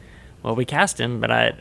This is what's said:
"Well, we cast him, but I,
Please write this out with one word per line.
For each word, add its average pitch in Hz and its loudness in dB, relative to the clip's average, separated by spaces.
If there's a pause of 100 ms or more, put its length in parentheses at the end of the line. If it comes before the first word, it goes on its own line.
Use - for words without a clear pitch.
(420)
"Well, 113 -2
we 123 0
cast 156 0
him, 117 -2
but 113 0
I, 117 2